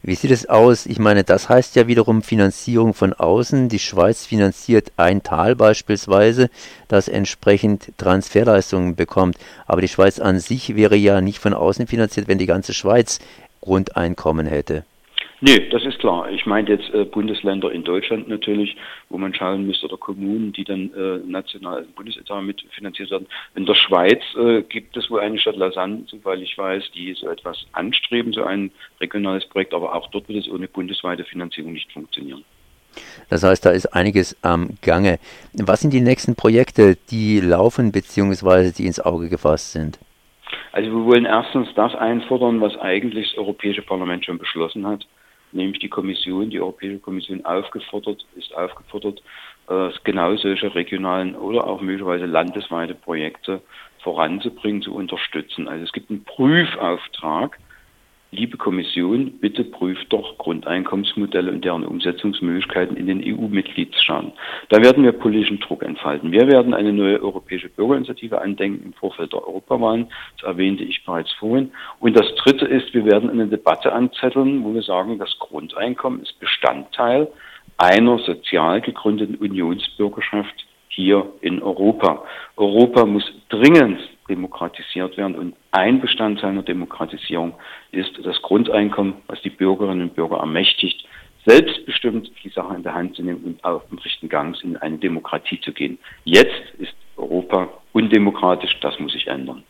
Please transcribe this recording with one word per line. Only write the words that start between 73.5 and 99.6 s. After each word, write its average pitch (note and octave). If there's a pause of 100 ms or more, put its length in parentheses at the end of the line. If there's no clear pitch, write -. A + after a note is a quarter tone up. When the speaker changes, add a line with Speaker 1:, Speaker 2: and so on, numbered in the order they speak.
Speaker 2:
anzetteln, B2+
wo G#2+
wir A2+
sagen, G2
das F#2+
Grundeinkommen -
ist -
Bestandteil A#2+ (480)
einer A2
sozial E2+
gegründeten G#2+
Unionsbürgerschaft G2+ (340)
hier F#2+ (120)
in F2+
Europa. F#2+ (340)
Europa A2+
muss G#2 (200)
dringend B2 (280)
demokratisiert F#2
werden F#2+
und F2 (180)
ein A2+
Bestandteil G#2+
der G2
Demokratisierung E2+ (360)
ist F#2 (100)
das F2+
Grundeinkommen, G#2 (120)
was -
die F#2+
Bürgerinnen F#2+
und E2+
Bürger E2
ermächtigt, E2 (400)
selbstbestimmt A#2 (140)
die G2
Sache F#2
in F2+
der E2+
Hand F2+
zu F2+
nehmen F2+
und E2
auf F2
den F2
richtigen -
Gang D#2
in F2
eine D#2
Demokratie -
zu -
gehen. - (260)
Jetzt - (240)
ist - (220)
Europa F2+ (240)
undemokratisch, G2+
das C#2+
muss D2
sich -
ändern. C2